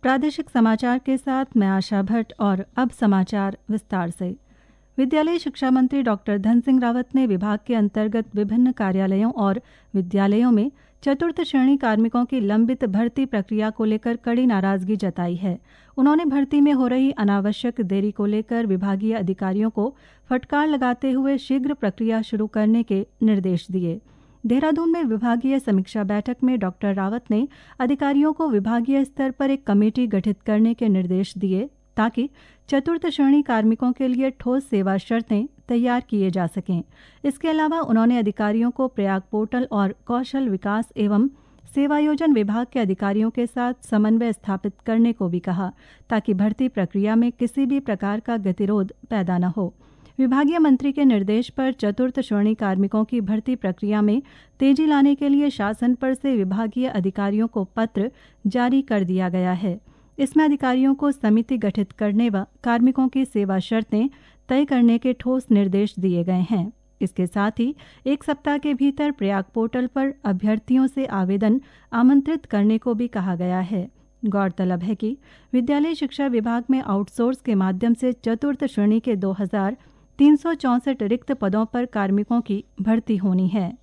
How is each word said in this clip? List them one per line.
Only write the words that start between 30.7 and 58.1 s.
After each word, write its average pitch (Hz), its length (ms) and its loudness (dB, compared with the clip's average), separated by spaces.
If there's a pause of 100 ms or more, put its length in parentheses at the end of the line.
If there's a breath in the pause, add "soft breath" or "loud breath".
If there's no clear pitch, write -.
के 226 160 -2
निर्देश 185 480 0
दिए 190 320 -2 (280)
ताकि 240 320 -2 (400 soft breath)
चतुर्थ 330 400 0
श्रेणी 277 320 4
कार्मिकों 226 500 0
के 262 160 -2
लिए 254 220 0
ठोस 262 400 -4
सेवा 196 280 0
शर्तें 226 500 -2 (200)
तैयार 240 420 0
किए 196 200 0
जा 175 180 -2
सकें। 175 360 -4 (420 soft breath)
इसके 285 220 -2
अलावा 311 320 0
उन्होंने 240 380 2
अधिकारियों 220 540 0
को 262 160 -2
प्रयाग 196 340 -2 (100)
पोर्टल 220 400 -2
और 202 240 0 (100)
कौशल 254 440 -2
विकास 202 480 -4
एवं 208 300 2 (480 soft breath)
सेवायोजन 294 580 2
विभाग 220 400 0
के 254 60 -2
अधिकारियों 208 500 0
के 240 160 -2
साथ 247 280 -4 (100)
समन्वय 220 500 2
स्थापित 196 400 -6 (120)
करने 226 280 2
को 190 160 -2
भी 175 100 -2
कहा 185 340 -4 (360 soft breath)
ताकि 214 240 0
भर्ती 214 340 0
प्रक्रिया 202 480 -2
में 240 160 2
किसी 240 340 -2
भी 277 140 0
प्रकार 208 400 -4
का 233 180 -6
गतिरोध 196 560 -2 (160)
पैदा 185 280 -2
न 180 60 0
हो। 180 300 -4 (460 soft breath)
विभागीय 277 400 2
मंत्री 277 320 4
के 285 140 0
निर्देश 214 440 2
पर 262 220 -2
चतुर्थ 247 480 -2
श्रेणी 214 360 0
कार्मिकों 202 480 0
की 233 180 -2
भर्ती 220 340 -2
प्रक्रिया 208 460 -2
में 208 200 2 (380 loud breath)
तेजी 277 260 4
लाने 285 300 4
के 285 140 -2
लिए 285 200 2
शासन 220 460 -2
पर 262 180 -2
से 262 220 -2
विभागीय 214 520 -2
अधिकारियों 202 600 -2
को 208 160 -4
पत्र 220 480 -4 (360 soft breath)